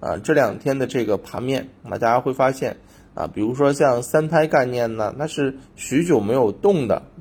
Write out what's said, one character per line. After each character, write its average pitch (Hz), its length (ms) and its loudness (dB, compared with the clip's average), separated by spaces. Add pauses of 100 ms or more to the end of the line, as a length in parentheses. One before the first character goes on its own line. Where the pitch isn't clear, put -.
啊， 82 160 -4
这 107 160 0
两 123 260 2
天 135 180 -2
的 131 80 -2
这 123 200 -2
个 104 120 0
盘 - 240 -10
面 127 280 -4 (140)
啊， 104 80 -12
大 113 200 0
家 123 80 4
会 131 140 -2
发 131 180 2
现 131 240 -6 (380)
啊， 78 140 -6
比 95 120 -8
如 110 140 0
说 143 180 2
像 139 300 2
三 156 260 0
胎 156 200 2
概 143 180 2
念 120 320 -2
呢， 107 180 -4
那 147 120 -6
是 135 280 -4 (200)
许 147 280 -2
久 165 160 4
没 104 140 0
有 123 180 2
动 175 360 2
的， 90 160 0 (180)